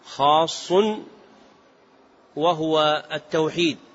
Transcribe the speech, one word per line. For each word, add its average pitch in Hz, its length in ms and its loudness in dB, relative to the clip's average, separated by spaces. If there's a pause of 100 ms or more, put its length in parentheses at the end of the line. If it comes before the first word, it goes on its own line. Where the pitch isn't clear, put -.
خاص 156 640 0 (1600)
وهو 156 680 0 (100)
التوحيد. 156 640 -2 (180)